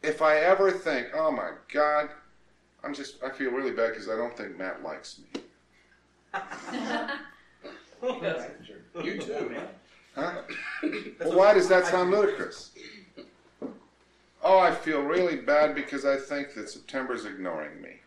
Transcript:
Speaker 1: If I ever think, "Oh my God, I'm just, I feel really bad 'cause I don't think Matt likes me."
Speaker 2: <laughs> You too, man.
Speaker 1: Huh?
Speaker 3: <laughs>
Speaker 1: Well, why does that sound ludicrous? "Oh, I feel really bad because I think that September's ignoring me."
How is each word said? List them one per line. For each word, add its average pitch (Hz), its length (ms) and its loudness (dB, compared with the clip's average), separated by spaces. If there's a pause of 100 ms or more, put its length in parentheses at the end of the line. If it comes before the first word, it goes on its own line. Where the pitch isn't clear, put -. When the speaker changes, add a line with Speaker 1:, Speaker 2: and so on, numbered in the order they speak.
Speaker 1:
If 156 200 -2
I 156 160 6
ever 190 340 6
think, 147 420 -2
"Oh 156 180 0
my 101 200 -4 (220)
God, 147 340 2 (800)
I'm 143 80 -6
just, 139 280 -12
I 131 100 -6
feel 131 200 -2
really 127 200 -2
bad 113 240 0
'cause 110 120 -12
I 110 80 -2
don't 120 220 -4
think 98 200 -12
Matt 95 240 -8
likes - 380 -12
me." - 220 -12 (920)
Speaker 2:
<laughs> 196 60 -6 (2750)
You - 180 -6
too, - 280 -6
man. - 180 -10 (480)
Speaker 1:
Huh? 170 260 -6 (400)
Speaker 3:
<laughs> 311 80 -2 (300)
Speaker 1:
Well, 165 180 2
why 202 160 10
does 185 140 6
that 180 180 6
sound 180 260 2
ludicrous? - 600 0 (1700)
"Oh, 185 160 8
I 175 140 6
feel 151 280 -2
really 165 340 2
bad 147 400 4
because 139 300 -6
I 139 100 4
think 139 380 -6
that 107 160 -12
September's 123 560 -6
ignoring 87 560 -8
me." - 260 -20